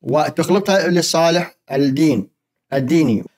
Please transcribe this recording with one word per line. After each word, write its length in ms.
وتخلطها 840
لصالح 640
الدين 560
الديني. 520